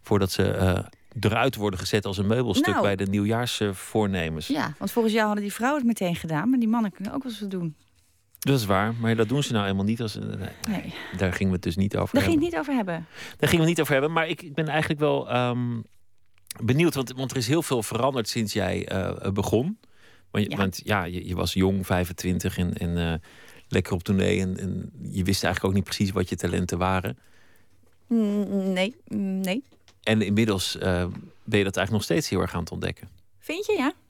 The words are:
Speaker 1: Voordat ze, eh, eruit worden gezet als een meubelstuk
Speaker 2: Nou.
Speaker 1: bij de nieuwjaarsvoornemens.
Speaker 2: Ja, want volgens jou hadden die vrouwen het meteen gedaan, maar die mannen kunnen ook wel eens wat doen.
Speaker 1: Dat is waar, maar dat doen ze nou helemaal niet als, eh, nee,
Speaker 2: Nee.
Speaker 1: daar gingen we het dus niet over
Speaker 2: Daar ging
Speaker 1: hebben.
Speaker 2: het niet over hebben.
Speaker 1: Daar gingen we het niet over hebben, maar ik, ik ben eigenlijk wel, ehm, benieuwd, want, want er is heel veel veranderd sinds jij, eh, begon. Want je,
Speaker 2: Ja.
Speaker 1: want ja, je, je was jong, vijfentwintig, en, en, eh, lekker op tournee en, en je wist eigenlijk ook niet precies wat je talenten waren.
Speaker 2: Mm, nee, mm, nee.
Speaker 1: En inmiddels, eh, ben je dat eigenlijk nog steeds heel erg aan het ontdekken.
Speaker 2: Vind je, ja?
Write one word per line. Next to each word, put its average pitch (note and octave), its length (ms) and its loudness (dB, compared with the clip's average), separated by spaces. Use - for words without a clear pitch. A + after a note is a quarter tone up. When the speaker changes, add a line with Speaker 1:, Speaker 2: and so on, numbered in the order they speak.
Speaker 1:
Voordat G2 300 2
ze, G2 200 2
eh, F#2 280 2
eruit A#2 360 2
worden G2+ 240 -2
gezet G2 260 0
als G2 120 -4
een G2 100 0
meubelstuk A#2+ 400 2
Speaker 2:
Nou. D#4 140 2
Speaker 1:
bij G3+ 140 4
de G3 100 -2
nieuwjaarsvoornemens. G#2 1400 0
Speaker 2:
Ja, C4+ 300 -2
want G3 140 -4
volgens A3+ 220 2
jou A3 120 4
hadden G#3 180 0
die G3+ 100 -6
vrouwen C#4 260 0
het A#3 80 2
meteen F3 160 0
gedaan, D#3+ 340 -2
maar C4 100 4
die A3+ 100 2
mannen A3 220 2
kunnen F#3+ 220 -10
ook C4+ 100 -6
wel B3+ 80 -10
eens G#3 100 -12
wat G3 100 -6
doen. E3+ 240 -4
Speaker 1:
Dat C3+ 200 2
is G#2+ 60 -2
waar, G2+ 300 4
maar A2+ 200 2
dat A2 140 2
doen C#3 140 2
ze C3+ 80 -4
nou G#2 120 2
helemaal G2 220 0
niet A2+ 160 0
als, A2 160 -4
eh, G#2 80 -8
nee, G#2 120 -6
Speaker 2:
Nee. - 240 -4
Speaker 1:
daar F#2 160 0
gingen G2 140 0
we F#2 80 2
het E2+ 80 -4
dus F2 120 -2
niet G2 220 0
over F#2 180 -2
Speaker 2:
Daar C#4 80 4
ging D#4+ 180 4
Speaker 1:
hebben. - 20 2
Speaker 2:
het E4+ 80 0
niet E4 80 -2
over C#4+ 140 -2
hebben. F3 320 -2
Speaker 1:
Daar D3 120 2
gingen F3+ 60 4
we - 20 4
het D#3+ 100 6
niet E3+ 140 2
over D3 120 2
hebben, C#3+ 180 2
maar E3 160 2
ik, - 140 -6
ik D3 120 -14
ben D#3 140 -2
eigenlijk D3+ 320 0
wel, C#3+ 300 2
ehm, B2 520 0
benieuwd, C#3 320 4
want, C3 160 -2
want C3 200 -6
er C3+ 60 -4
is A2+ 100 -2
heel D#3+ 140 4
veel B2 220 0
veranderd A#2+ 460 0
sinds A2 240 -2
jij, F#2 340 0
eh, F#2 440 -2
begon. A2 480 0
Want G#2 120 2
je, - 60 -2
Speaker 2:
Ja. - 80 -6
Speaker 1:
want F#2+ 260 0
ja, G2 200 0
je, F2 240 -6
je F2+ 80 -4
was F2+ 180 -2
jong, F#2+ 320 2
vijfentwintig, F2+ 720 -2
en, F2+ 200 0
en, E2+ 200 -2
eh, E2+ 160 0
lekker - 260 0
op F2 100 -2
tournee F#2+ 380 2
en, F#2 160 -2
en F#2+ 340 -6
je F#2+ 220 -4
wist G2 200 0
eigenlijk F2+ 200 0
ook G2 100 2
niet G2 100 2
precies G2 160 0
wat F#2 180 -2
je F#2 60 -2
talenten F2+ 420 -2
waren. F#2 400 0
Speaker 2:
Mm, G3+ 680 0
nee, F#3 220 0
mm, G3 320 -2
nee. F#3+ 240 -2
Speaker 1:
En A2 180 2
inmiddels, G2+ 560 2
eh, F2+ 280 0
ben G#2+ 140 0
je G2+ 60 6
dat F#2+ 140 0
eigenlijk F#2+ 140 0
nog G#2 120 2
steeds E3 260 0
heel F#2 120 2
erg F2 120 -2
aan F2 60 -2
het E2+ 120 -6
ontdekken. - 380 -6
Speaker 2:
Vind F4 260 -6
je, G#4+ 120 0
ja? C#4 140 0